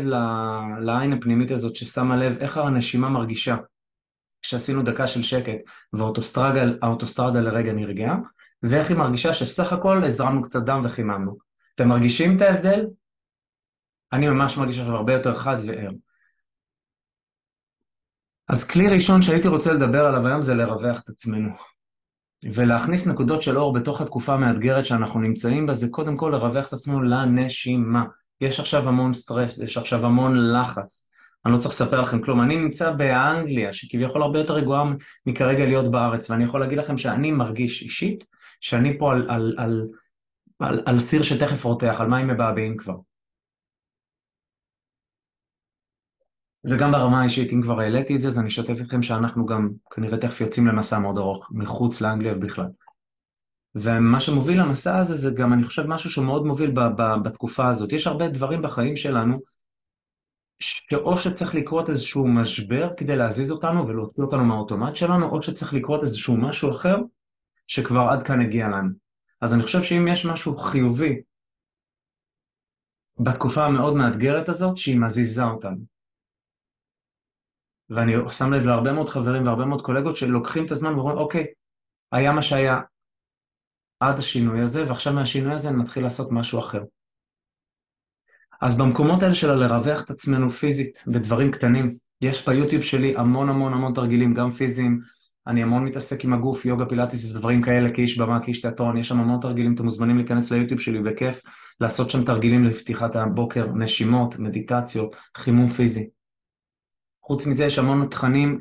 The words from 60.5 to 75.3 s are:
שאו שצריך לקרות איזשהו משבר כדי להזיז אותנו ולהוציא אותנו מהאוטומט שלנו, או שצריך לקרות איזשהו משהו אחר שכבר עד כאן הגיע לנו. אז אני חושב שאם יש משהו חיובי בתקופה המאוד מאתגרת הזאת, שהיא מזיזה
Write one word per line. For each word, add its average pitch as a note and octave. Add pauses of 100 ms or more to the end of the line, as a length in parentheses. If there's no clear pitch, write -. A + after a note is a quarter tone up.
שאו -
שצריך F3+
לקרות D#3+
איזשהו C#3
משבר A#2
כדי C#3
להזיז B2
אותנו E3
ולהוציא A2
אותנו C#3
מהאוטומט A2
שלנו, F3
או D3
שצריך -
לקרות C#3+
איזשהו A#2+
משהו C#3
אחר F#3 (720)
שכבר B2
עד C3
כאן B2+
הגיע A2+
לנו. G2 (520)
אז A#2
אני A#2
חושב F3+
שאם F3
יש F3
משהו D#3+
חיובי C3 (2000)
בתקופה B2
המאוד C#3+
מאתגרת C#3
הזאת, F#3
שהיא B2+
מזיזה A2+